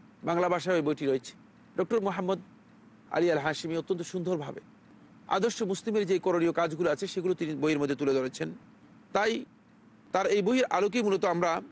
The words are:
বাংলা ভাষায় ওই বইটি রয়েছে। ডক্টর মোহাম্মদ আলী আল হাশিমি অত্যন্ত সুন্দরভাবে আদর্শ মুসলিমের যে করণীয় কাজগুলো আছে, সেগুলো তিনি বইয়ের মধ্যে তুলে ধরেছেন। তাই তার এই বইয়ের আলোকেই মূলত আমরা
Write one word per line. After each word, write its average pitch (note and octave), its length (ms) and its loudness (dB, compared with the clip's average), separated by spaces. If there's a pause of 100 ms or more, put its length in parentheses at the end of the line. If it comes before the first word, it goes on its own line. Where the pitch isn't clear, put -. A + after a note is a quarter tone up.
(240)
বাংলা F3 240 0
ভাষায় F3 280 0
ওই D#3+ 60 2
বইটি D3 240 -2
রয়েছে। C3 260 -2 (440)
ডক্টর G#3+ 240 0
মোহাম্মদ F#3 400 -2 (720)
আলী E3 200 2
আল D3+ 80 2
হাশিমি D#3 380 -2
অত্যন্ত E3+ 260 -4
সুন্দরভাবে E3 580 -4 (680)
আদর্শ G3 340 0
মুসলিমের G#3 440 -2
যে F#3 120 2
করণীয় E3+ 340 2
কাজগুলো E3+ 380 0
আছে, D3+ 160 -2
সেগুলো F3+ 280 -2
তিনি D#3 200 -4
বইয়ের D3 240 2
মধ্যে C#3+ 180 0
তুলে C3+ 180 2
ধরেছেন। C3 340 -2 (640)
তাই G#3+ 200 2 (800)
তার F#3+ 140 2
এই G3+ 160 4
বইয়ের B3 220 2
আলোকেই G#3 380 2
মূলত G3 220 2
আমরা E3+ 260 2 (220)